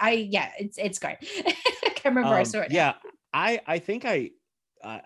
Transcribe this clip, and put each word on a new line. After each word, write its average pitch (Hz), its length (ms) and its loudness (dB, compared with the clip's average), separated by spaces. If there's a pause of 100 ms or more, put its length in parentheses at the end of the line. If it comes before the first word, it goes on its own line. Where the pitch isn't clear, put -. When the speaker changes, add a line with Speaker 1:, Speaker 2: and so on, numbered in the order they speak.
Speaker 1:
I, 220 100 4
yeah, 208 480 0
it's, 208 180 -8
it's 196 220 -4
great. - 200 -6
<laughs> - 40 -18
I 392 300 -2 (420)
can't - 100 -8
remember 254 240 4
where 208 100 6
I - 20 4
Speaker 2:
Um, - 40 4
Speaker 1:
saw 214 140 -4
it. 160 120 -2
Speaker 2:
yeah, 151 240 4 (380)
I, 202 320 0
I 165 140 0
think 214 260 -6
I, 156 260 0 (520)
uh, 107 220 -12